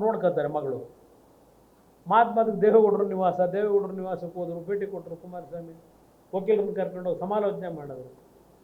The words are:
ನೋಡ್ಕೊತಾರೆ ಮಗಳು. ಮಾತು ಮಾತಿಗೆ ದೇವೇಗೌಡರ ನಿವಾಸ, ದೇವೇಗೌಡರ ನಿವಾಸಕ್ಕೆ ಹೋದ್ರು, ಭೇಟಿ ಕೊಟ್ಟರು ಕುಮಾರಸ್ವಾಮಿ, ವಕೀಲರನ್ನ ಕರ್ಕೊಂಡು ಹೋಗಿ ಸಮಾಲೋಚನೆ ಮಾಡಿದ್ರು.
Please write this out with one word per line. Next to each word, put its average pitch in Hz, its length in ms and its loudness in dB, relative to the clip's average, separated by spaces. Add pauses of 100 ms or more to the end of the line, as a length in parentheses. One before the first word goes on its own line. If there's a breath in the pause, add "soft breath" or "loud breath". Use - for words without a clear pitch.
ನೋಡ್ಕೊತಾರೆ 165 520 0
ಮಗಳು. 135 220 -4 (1300)
ಮಾತು 220 240 6
ಮಾತಿಗೆ 220 280 2
ದೇವೇಗೌಡರ 208 400 6 (100)
ನಿವಾಸ, 185 240 0 (180)
ದೇವೇಗೌಡರ 202 440 0
ನಿವಾಸಕ್ಕೆ 180 400 -8
ಹೋದ್ರು, 170 200 -6 (100)
ಭೇಟಿ 202 240 -4
ಕೊಟ್ಟರು 165 300 -12
ಕುಮಾರಸ್ವಾಮಿ, 170 520 -14 (580)
ವಕೀಲರನ್ನ 196 460 2
ಕರ್ಕೊಂಡು 180 300 -4
ಹೋಗಿ 170 140 -2
ಸಮಾಲೋಚನೆ 196 540 -2
ಮಾಡಿದ್ರು. 131 320 -12 (540)